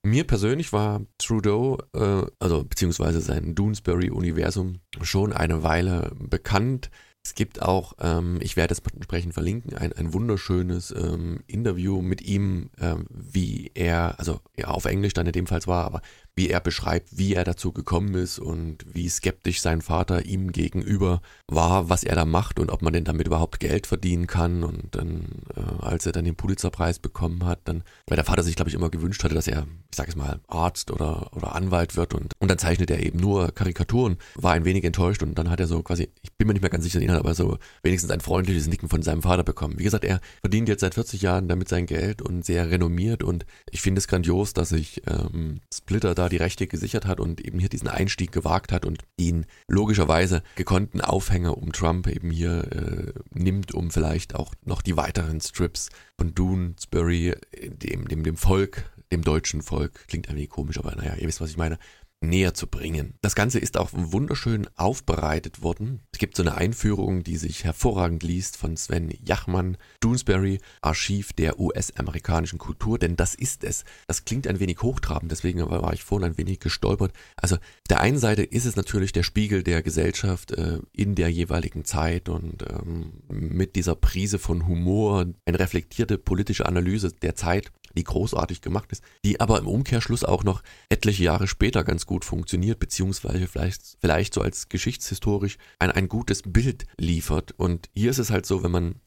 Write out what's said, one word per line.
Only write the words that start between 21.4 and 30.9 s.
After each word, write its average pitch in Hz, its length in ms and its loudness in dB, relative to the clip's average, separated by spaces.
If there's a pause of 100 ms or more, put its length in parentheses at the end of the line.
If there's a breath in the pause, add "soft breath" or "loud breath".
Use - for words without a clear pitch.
war, 85 420 4
was 87 160 6
er 82 100 2
da 85 80 4
macht 82 340 2
und 80 140 0
ob - 100 -2
man 80 120 2
denn 85 100 2
damit 82 240 0
überhaupt 80 320 0
Geld - 260 0
verdienen 87 420 0
kann. 85 360 0
Und 82 320 -6
dann, 82 480 -6 (120)
äh, - 280 -4
als - 240 -2
er 78 60 -2
dann 85 120 0
den 85 120 0
Pulitzerpreis 87 600 0
bekommen 87 480 -2
hat, 87 200 0
dann, 82 180 -4 (240 loud breath)
weil - 80 0
der 78 100 4
Vater - 160 4
sich, 85 140 2
glaub 80 120 2
ich, 76 60 0
immer 82 160 0
gewünscht 82 340 -2
hatte, 80 120 2
dass 78 120 0
er, 76 200 -2 (240)
ich - 60 -10
sag 71 100 -4
es 80 80 -8
mal, 71 320 -4
Arzt 82 420 -2
oder, - 460 -4